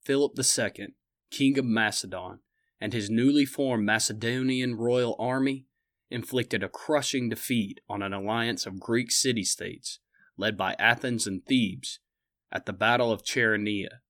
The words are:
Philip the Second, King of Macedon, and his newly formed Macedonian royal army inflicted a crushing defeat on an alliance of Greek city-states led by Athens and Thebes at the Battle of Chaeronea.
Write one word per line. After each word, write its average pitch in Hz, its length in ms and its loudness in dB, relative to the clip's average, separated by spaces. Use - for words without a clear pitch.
Philip 139 320 2
the 127 80 -2
Second, 104 480 -2
King 135 260 4
of 131 60 0
Macedon, 101 760 -2
and 107 120 -4
his 107 180 -2
newly 135 360 4
formed 127 380 0
Macedonian 120 920 0
royal 120 420 2
army 131 480 0
inflicted 117 540 -2
a 95 60 -6
crushing 131 640 -2
defeat 107 580 -2
on 101 120 -4
an 98 120 -4
alliance 110 540 -2
of 95 120 -10
Greek 120 320 0
city-states - 880 -2
led 104 200 -2
by 95 240 0
Athens 117 480 2
and 95 180 -6
Thebes 120 540 -2
at - 160 -8
the 104 60 -6
Battle 117 400 2
of 104 120 -4
Chaeronea. 104 840 0